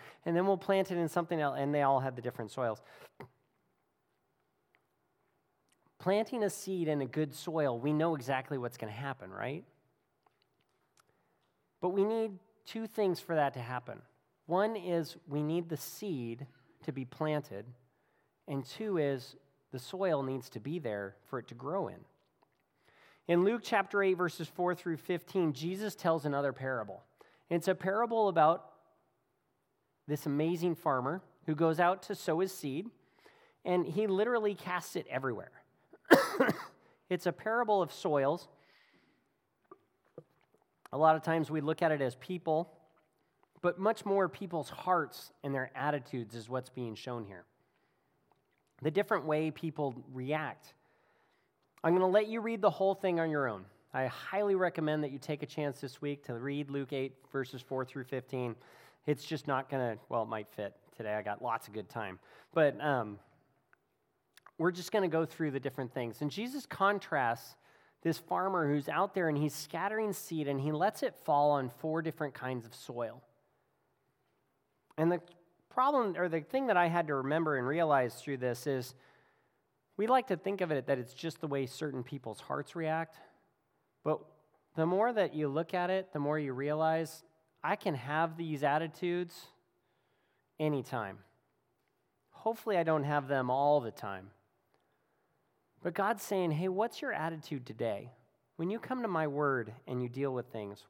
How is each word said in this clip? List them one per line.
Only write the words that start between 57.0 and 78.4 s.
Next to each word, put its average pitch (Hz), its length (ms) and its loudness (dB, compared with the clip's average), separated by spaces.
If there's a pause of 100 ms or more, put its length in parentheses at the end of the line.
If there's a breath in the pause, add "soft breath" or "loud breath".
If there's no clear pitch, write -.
verses 131 280 -4
four 131 240 -4
through 127 200 -8
fifteen. 127 500 -4 (520 loud breath)
It's 147 180 0
just 156 220 -6
not 135 240 0
gonna, 123 260 0 (120)
well, 120 140 0
it 110 60 -4
might 107 200 -6
fit 101 260 -8 (220)
today. 107 180 -4
I 107 80 -2
got 104 200 -6
lots 113 240 -2
of 104 80 -16
good 104 140 -8
time. 98 300 -6 (340 loud breath)
But, 139 280 4
um, 120 380 0 (1400)
we're 175 140 4
just 170 180 -10
gonna 196 180 4
go 160 160 2
through 151 280 -2
the 135 80 -2
different 131 320 -4
things. 120 280 -4
And 147 100 0
Jesus 247 360 -6
contrasts 156 880 0 (460 soft breath)
this 165 160 0
farmer 180 500 0
who's 143 200 0
out 175 260 0
there 175 140 2
and 151 80 2
he's 147 180 0
scattering 208 580 -2
seed 156 360 -4
and 139 120 0
he 147 120 0
lets 180 300 0
it 254 120 -2 (100)
fall 147 280 4
on 135 160 2
four 160 340 -2
different 151 320 -4
kinds 127 320 -6
of 107 80 -20
soil. 120 480 -8 (1700)
And 165 140 4
the 175 100 2 (480)
problem, 254 480 2
or 180 120 0
the 160 120 0
thing 262 280 -2
that 202 80 4
I 175 120 8
had 170 200 2
to 147 80 0
remember 147 400 2
and 123 100 0
realize 143 480 4
through 139 240 -6
this 123 280 -2